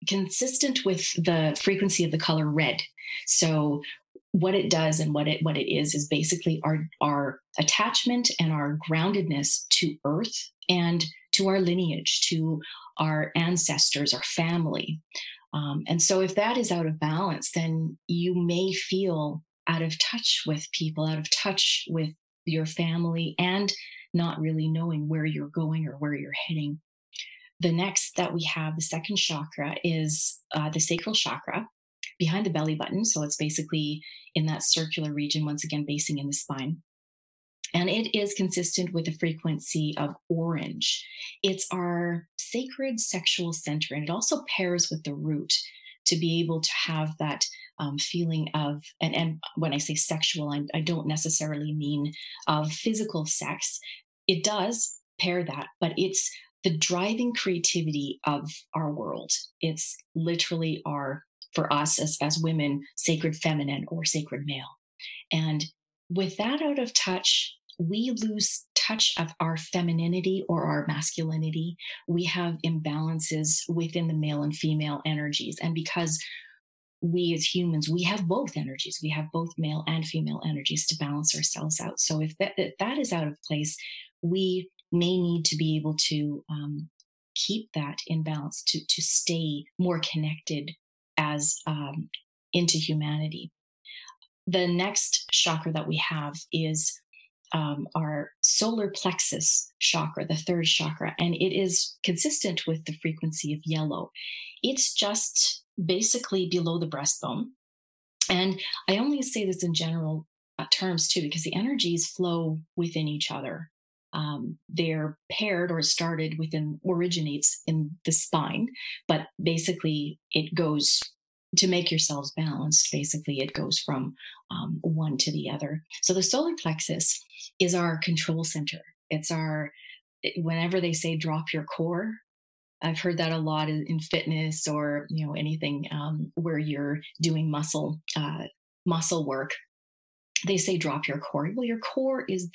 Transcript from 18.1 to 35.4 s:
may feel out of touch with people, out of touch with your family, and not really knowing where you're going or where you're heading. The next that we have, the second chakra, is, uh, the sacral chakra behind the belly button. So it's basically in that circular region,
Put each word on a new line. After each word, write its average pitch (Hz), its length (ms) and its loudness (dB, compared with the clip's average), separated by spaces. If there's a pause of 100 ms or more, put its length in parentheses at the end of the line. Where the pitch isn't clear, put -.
may 175 380 2
feel 165 720 0 (240)
out 165 140 2
of 160 180 -2
touch - 440 0
with 151 280 -2
people, 156 340 0
out 156 120 0
of 156 120 -6
touch - 580 2
with 160 220 0 (340)
your 160 220 0
family, 165 720 0
and 190 340 2 (400)
not 165 280 0
really 156 280 0
knowing 160 400 0
where 156 160 0
you're 147 240 -2
going 160 380 0
or 143 120 -8
where 147 160 -2
you're 143 180 -6 (160)
heading. 156 320 -2 (800)
The 170 120 4
next 185 440 0
that 180 180 0
we 170 180 -2
have, 156 220 -2
the 160 80 -2
second 165 340 -2
chakra, 151 680 -2
is, 156 560 0 (140)
uh, 156 160 0
the 160 100 0
sacral 175 340 0
chakra - 540 0 (500)
behind 175 280 4
the 185 40 4
belly 156 240 4
button. 180 300 0
So - 180 2
it's - 140 -2
basically 151 640 0 (320)
in 156 120 4
that 156 180 0
circular 156 480 2
region, 147 320 0